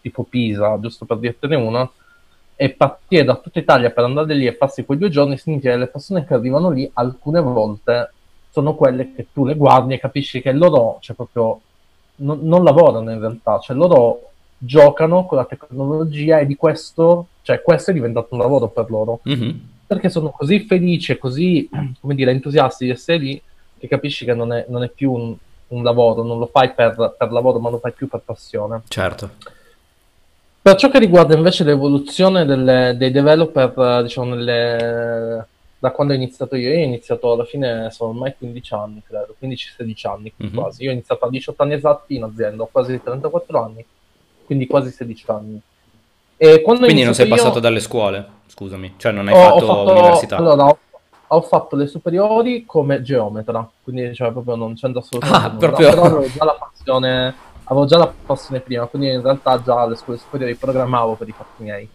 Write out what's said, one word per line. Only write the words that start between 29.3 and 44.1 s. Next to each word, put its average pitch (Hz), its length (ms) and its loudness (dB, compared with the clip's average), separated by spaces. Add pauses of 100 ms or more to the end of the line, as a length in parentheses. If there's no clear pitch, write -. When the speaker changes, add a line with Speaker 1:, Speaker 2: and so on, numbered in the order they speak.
Speaker 1:
Per 196 160 8
ciò 269 120 2
che 269 100 6
riguarda 170 360 6
invece 175 280 2
l'evoluzione 147 840 2
delle, 127 500 2
dei 131 140 0
developer, 143 640 2
eh, 123 260 2
diciamo, 123 320 -6
nelle, 117 1120 -4 (320)
da 127 120 -2
quando 143 240 -2
ho - 20 -2
iniziato 131 400 -8
io, 123 140 -4
io 165 100 0
ho 160 40 0
iniziato 120 480 -4
alla 117 120 -2
fine, 117 460 -6
sono 113 200 -10
ormai 131 260 -10
quindici 120 360 -16
anni, 107 340 -10
credo, 104 320 -12
quindici, 131 380 -12
sedici 113 300 -12
anni 107 280 -12
Speaker 2:
Mhm. 104 200 -12
Speaker 1:
quasi. 113 300 -8
Io 135 40 -6
ho 131 60 -4
iniziato 123 320 -6
a - 20 -4
diciotto 131 340 -6
anni 143 120 -2
esatti, 147 420 -2
in 117 60 -8
azienda, 110 400 -8
ho 110 100 -10
quasi 127 300 -2
trentaquattro 147 600 -6
anni, 113 220 -14 (640)